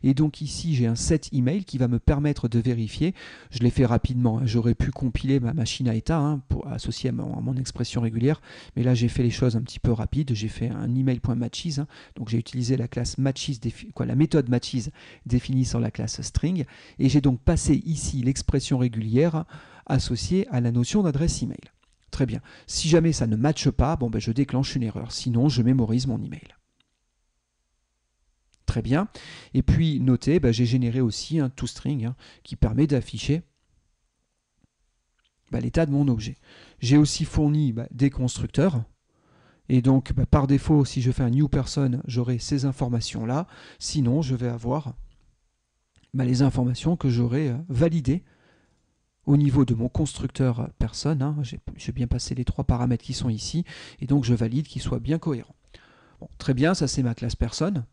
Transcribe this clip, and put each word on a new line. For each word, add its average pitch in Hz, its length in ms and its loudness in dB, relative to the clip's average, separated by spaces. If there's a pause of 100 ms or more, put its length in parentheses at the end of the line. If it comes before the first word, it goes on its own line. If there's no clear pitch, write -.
Et 135 100 4
donc 151 280 2
ici, 156 340 -4
j'ai 120 120 2
un 113 80 2
set - 360 0
email 143 320 0
qui - 140 -8
va 123 100 2
me 120 120 2
permettre 143 500 0
de 117 100 2
vérifier. 120 560 -2 (340)
Je 117 100 -8
l'ai 120 100 4
fait 127 160 4
rapidement, 120 540 2
hein, - 60 0
j'aurais 113 300 2
pu 127 160 0
compiler 135 480 0
ma 120 140 -2
machine 131 340 -2
à 113 80 0
état, 156 240 0
hein, 143 300 0
pour, - 180 -2
associée 123 440 -4
à - 20 -4
mon, - 240 -6
à - 20 -6
mon 123 160 -4
expression 123 460 -4
régulière, 117 400 0 (340)
mais 123 80 0
là, 127 100 4
j'ai 120 140 2
fait 127 160 0
les 117 80 2
choses 120 240 0
un 113 60 0
petit - 180 -10
peu 123 140 2
rapides. 127 400 -2
J'ai 107 160 -4
fait 117 180 -6
un 120 260 -4
email.matches, 127 840 -2
hein, 147 80 -4 (300)
donc 110 100 -10
j'ai 113 100 0
utilisé 120 380 -2
la 120 140 -4
classe - 300 -6
matches 131 420 -2
défi-, 120 320 -8
quoi, 123 120 -4
la 120 100 -2
méthode 143 340 4
matches 120 400 -2 (360)
définie 127 380 0
sur 120 160 -2
la 113 120 -2
classe - 300 -6
string, 160 440 -2 (340)
et 135 80 4
j'ai 139 140 4
donc 131 180 2
passé - 460 2
ici 147 360 -4
l'expression 131 560 0
régulière 123 680 0 (400)
associée 139 640 0
à 131 100 0
la 117 120 2
notion 123 320 2
d'adresse 165 380 0
email. - 200 -6 (500)
Très - 140 0
bien. 110 160 -6 (260)
Si - 220 -2
jamais 160 240 4
ça 127 120 -2
ne 107 120 0
matche 143 320 2
pas, 151 260 2
bon, 127 140 -2
ben, 110 100 -4
je 113 140 -4
déclenche 135 420 0
une 127 80 0
erreur. 113 300 -6
Sinon, 120 340 2
je 127 140 2
mémorise 123 460 2
mon 113 140 -4
email. - 220 -10 (2250)
Très - 160 -2
bien. 139 260 2 (460)
Et 135 100 2
puis, 156 380 4
notez, 131 400 4
ben, 123 100 4
j'ai 117 140 2
généré 120 340 0
aussi 131 400 0
un 131 100 0
toString, 123 580 -6
hein, 135 100 -6 (260)
qui - 140 -12
permet 113 280 2
d'afficher, 139 580 -2 (2000)
ben, 117 100 -2
l'état 139 240 2
de 143 60 -2
mon 139 180 2
objet. 117 260 -2 (440)
J'ai 127 180 6
aussi 151 260 4
fourni, 151 480 2
ben, 117 200 -6
des 135 180 2
constructeurs. 131 760 0 (840)
Et 123 120 6
donc, 131 300 4
ben, - 140 2
par 139 220 2
défaut, 143 360 4
si 131 180 -2
je 120 120 2
fais 135 100 -2
un 120 60 2
new 139 180 2
person, 135 600 -2
j'aurai 120 320 -2
ces 139 260 -2
informations-là. 123 840 -2 (320)
Sinon, 139 420 0
je 131 140 -2
vais 120 140 -4
avoir, 120 480 -6 (1160)
ben, 131 120 0
les 127 160 2
informations 131 560 2
que 143 100 -2
j'aurai, 120 440 0
euh, 120 60 -4 (120)
validées 156 560 0 (1000)
au 143 120 4
niveau 143 280 4
de 123 80 0
mon 117 160 0
constructeur 127 800 -2 (100)
personne, 139 420 -2
hein, 151 200 -2
j'ai, - 180 -8 (160)
j'ai - 160 -10
bien 123 160 -2
passé - 280 -4
les 123 100 -4
trois - 180 -4
paramètres 123 400 0
qui 131 100 -8
sont - 160 -2
ici, 117 360 -4 (340)
et 131 80 -8
donc 139 160 2
je 120 100 2
valide 120 340 0
qu'il - 140 -10
soit 123 180 -4
bien 143 200 -2
cohérent. 135 360 -6 (640)
Bon, - 180 -18
très - 160 -2
bien, 151 200 4
ça 156 140 0
c'est 131 160 -2
ma 117 120 0
classe 120 200 -6
personne. 156 580 -2